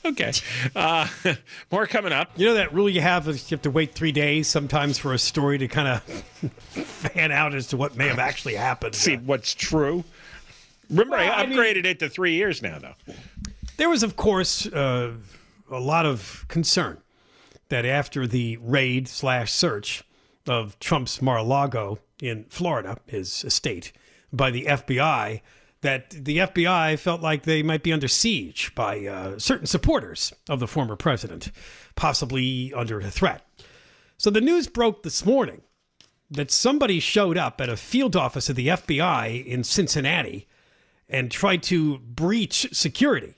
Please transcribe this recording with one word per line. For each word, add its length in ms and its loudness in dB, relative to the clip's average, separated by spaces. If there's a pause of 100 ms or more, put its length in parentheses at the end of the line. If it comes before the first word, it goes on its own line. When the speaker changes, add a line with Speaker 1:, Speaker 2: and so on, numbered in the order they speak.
Speaker 1:
Okay. 280 -2 (420)
Uh, 320 2 (180)
<laughs> 100 2 (360)
more 160 2
coming 260 0
up. 240 0
Speaker 2:
You 100 4
know 80 6
that 180 2
rule 160 4
you 140 2
have 260 2
is 220 -6
you 60 0
have 60 -8
to 80 2
wait 220 2
three 200 0
days 360 2
sometimes 480 0
for 160 -2
a 60 0
story 400 2
to 100 -2
kinda 300 0
<laughs> 720 -10
fan 600 -4
out 240 0
as 140 -4
to 80 -2
what 180 -2
may 140 0
have 100 0
actually 360 -2
happened. 400 -2
Speaker 1:
See 220 2
Speaker 2:
Uh, 40 -8
Speaker 1:
what's 340 -2
true. 500 0 (840)
Remember, 300 4
Speaker 2:
Well, 140 4
Speaker 1:
I 100 2
Speaker 2:
I 40 2
mean, 120 0
Speaker 1:
upgraded 260 4
it 140 0
to 100 -4
three 280 0
years 260 0
now, 160 -8
though. 340 -18 (640)
Speaker 2:
There 140 4
was, 120 2
of 140 -2
course, 500 2
uh, 460 -2 (580)
a 100 -6
lot 260 2
of 420 -4
concern 500 0 (680)
that 160 0
after 420 0
the 360 0
raid 460 0
slash 440 -2
search 520 -2 (420)
of 340 -2
Trump's 400 -2
Mar-a-Lago 760 0 (240)
in 260 -6
Florida, 480 -2 (100)
his 380 -8
estate, 480 -4 (400)
by 180 2
the 160 -4
F 200 0
B 120 0
I, 440 0 (380)
that 300 -2
the 300 -2
F 140 0
B 120 4
I 300 2
felt 240 -2
like 240 -2
they 180 2
might 220 0
be 80 2
under 160 0
siege 680 0
by, 320 -2
uh, 320 -8
certain 280 0
supporters 680 0 (160)
of 100 -2
the 80 -2
former 300 -4
president, 560 -4 (420)
possibly 800 -2
under 240 -4
a 140 -6
threat. 340 0 (680)
So 140 2
the 100 4
news 260 4
broke 380 0
this 200 -6
morning 360 2 (720)
that 180 -4
somebody 480 4
showed 400 2
up 220 -2
at 80 -2
a 80 -2
field 400 0
office 320 0
of 80 -2
the 140 0
F 180 0
B 120 0
I 280 2
in 340 -4
Cincinnati 840 0 (600)
and 220 -4
tried 340 2
to 340 2
breach 760 0
security. 640 2